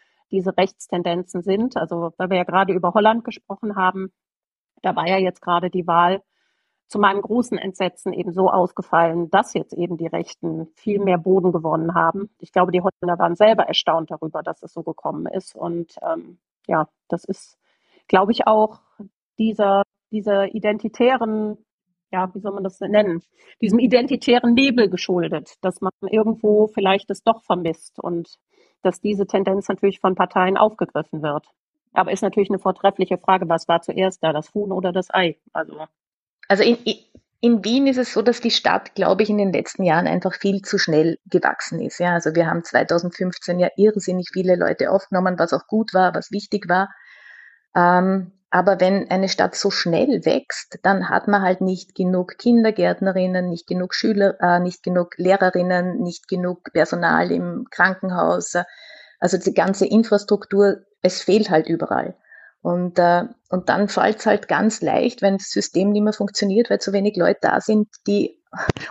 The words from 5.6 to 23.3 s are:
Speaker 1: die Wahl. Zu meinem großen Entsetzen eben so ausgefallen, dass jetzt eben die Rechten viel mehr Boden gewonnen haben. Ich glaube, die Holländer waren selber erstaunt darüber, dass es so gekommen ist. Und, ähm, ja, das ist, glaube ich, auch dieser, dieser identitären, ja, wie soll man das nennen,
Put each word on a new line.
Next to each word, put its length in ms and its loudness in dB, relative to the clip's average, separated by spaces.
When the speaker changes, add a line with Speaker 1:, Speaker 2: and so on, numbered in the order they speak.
Speaker 1:
die 160 -4
Wahl. 380 2
Zu 120 -6
meinem 220 2
großen 360 -2
Entsetzen 540 -6
eben 220 -6
so 160 4
ausgefallen, 800 0
dass 240 0
jetzt 200 -6
eben 240 -6
die 100 -6
Rechten 680 -8
viel 240 -4
mehr 180 2
Boden 360 2
gewonnen 420 -2
haben. 340 0
Ich 120 -20
glaube, 220 2
die 80 2
Holländer 360 -2
waren 200 0
selber 260 4
erstaunt 480 -2
darüber, 320 -10
dass 180 -10
es 120 -20
so 100 -12
gekommen 420 -8
ist. 300 -10
Und, 460 -8
ähm, 360 -8
ja, 220 0
das 160 -6
ist, 340 -12
glaube 240 4
ich, 120 -2
auch 360 2
dieser, 440 0
dieser 420 -2
identitären, 1040 -2
ja, 220 -4
wie 80 -12
soll 100 -6
man 140 -8
das 160 -10
nennen, 420 0